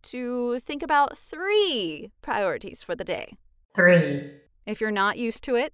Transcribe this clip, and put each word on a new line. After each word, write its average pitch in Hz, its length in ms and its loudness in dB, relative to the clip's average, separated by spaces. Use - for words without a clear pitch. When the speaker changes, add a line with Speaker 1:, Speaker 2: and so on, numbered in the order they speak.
Speaker 1:
to 247 580 -4
think 294 220 -8
about 285 360 2
three 311 920 0
priorities 190 600 -4
for 175 120 -6
the 190 100 -8
day. - 320 -8
Speaker 2:
Three. 160 560 4
Speaker 1:
If 214 140 -8
you're 220 100 -2
not 202 280 0
used 226 260 -4
to 262 100 0
it 262 200 0